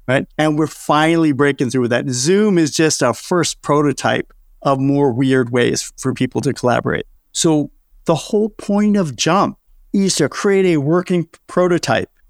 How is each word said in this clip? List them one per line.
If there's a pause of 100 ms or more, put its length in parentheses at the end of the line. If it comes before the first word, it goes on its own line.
right? (120)
And
we're
finally
breaking
through
with
that.
Zoom
is
just
a
first
prototype (280)
of
more
weird
ways
for
people
to
collaborate. (280)
So (340)
the
whole
point
of
jump (340)
is
to
create
a
working (200)
prototype (200)